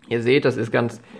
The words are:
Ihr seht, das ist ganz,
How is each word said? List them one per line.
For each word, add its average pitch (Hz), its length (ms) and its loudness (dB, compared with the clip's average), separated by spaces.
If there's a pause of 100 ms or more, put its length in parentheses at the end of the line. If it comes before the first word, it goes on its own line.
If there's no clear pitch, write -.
Ihr 117 160 -2
seht, 131 220 4
das 117 120 0
ist 113 140 -4
ganz, 120 280 -2 (200)